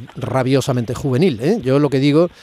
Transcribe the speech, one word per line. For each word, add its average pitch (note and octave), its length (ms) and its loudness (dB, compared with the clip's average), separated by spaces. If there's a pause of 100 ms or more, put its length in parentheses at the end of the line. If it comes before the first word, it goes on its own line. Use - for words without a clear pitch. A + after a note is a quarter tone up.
(180)
rabiosamente B2+ 760 -2
juvenil, C3 480 0
¿eh? F#3+ 200 0
Yo C3 180 2
lo D3 100 2
que C3+ 100 0
digo D3 300 2 (140)